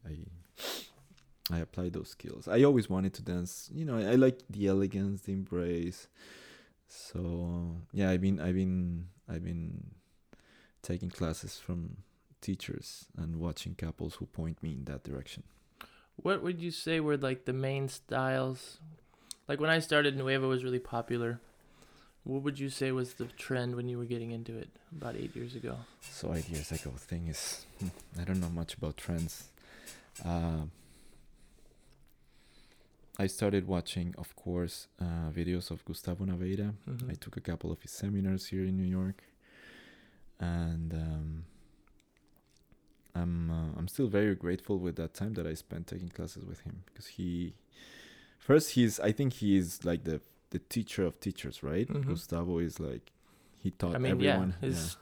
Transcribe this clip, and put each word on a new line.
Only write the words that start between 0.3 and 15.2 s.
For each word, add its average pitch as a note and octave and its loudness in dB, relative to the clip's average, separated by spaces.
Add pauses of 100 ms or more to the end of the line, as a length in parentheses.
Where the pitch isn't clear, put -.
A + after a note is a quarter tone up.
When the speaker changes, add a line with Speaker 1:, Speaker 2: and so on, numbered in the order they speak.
Speaker 1:
I - 2
applied F2 -4
those - -8
skills. - -12
I A#2 8
always C3 8
wanted F#2 2
to - -12
dance. F2+ -4
You D#3+ -4
know, B2+ -2
I, G#2 4
I - 8
like C3 8 (100)
the G2 0
elegance, G2 2
the G2 -4
embrace. F2 -2 (800)
So, F2 -4 (160)
yeah, F#2+ 4
I've F2+ 6
been, G2 4
I've F2+ 2
been, F2+ 2 (200)
I've E2 -4
been E2+ -6 (920)
taking F2+ -2
classes F2 -4
from E2+ -6 (420)
teachers - -6 (100)
and E2 -4
watching E2+ -4
couples D#2+ -6
who - -6
point E2 -4
me D#2+ -4
in C2+ -6
that C#2 -8
direction. C2+ -8 (760)